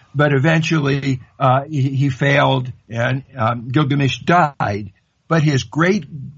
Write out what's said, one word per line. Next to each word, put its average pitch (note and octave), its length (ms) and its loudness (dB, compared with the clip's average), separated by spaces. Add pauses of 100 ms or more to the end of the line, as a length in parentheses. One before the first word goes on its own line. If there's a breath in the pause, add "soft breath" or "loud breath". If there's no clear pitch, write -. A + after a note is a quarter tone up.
(140 soft breath)
but D3 200 2
eventually, C#3 880 0 (180 loud breath)
uh, C3+ 240 2
he, C#3+ 320 -2
he C#3 140 2
failed, C3+ 640 0 (180)
and, B2 340 -4 (120)
um, A#2+ 340 -4
Gilgamesh C#3 500 0
died. C#3 720 0 (340)
But D#3+ 160 2
his C#3 200 2
great, F3+ 420 0 (320)